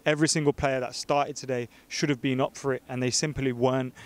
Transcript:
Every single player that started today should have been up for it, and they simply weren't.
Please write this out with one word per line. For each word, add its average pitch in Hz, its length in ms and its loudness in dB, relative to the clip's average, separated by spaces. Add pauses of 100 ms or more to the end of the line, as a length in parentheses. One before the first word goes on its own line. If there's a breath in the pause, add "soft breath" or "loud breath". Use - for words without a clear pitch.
Every 151 220 4
single 147 260 2
player 135 260 0
that 123 160 -6
started 143 400 0
today 123 340 -6 (180 loud breath)
should - 220 -2
have 131 120 0
been 131 200 0
up - 160 -2
for 139 160 -2
it, 127 160 -4
and 127 140 -4
they 123 80 0
simply 139 400 0
weren't. 127 420 2 (120 loud breath)